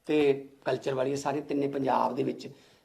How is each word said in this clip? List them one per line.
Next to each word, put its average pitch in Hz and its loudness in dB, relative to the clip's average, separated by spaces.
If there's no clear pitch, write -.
ਤੇ 139 4
ਕਲਚਰ 135 -2
ਵਾਲੀ, 131 0
ਇਹ 143 0
ਸਾਰੀਆਂ 143 -2
ਤਿੰਨੇ 143 0
ਪੰਜਾਬ 123 0
ਦੇ 135 -2
ਵਿੱਚ 127 -4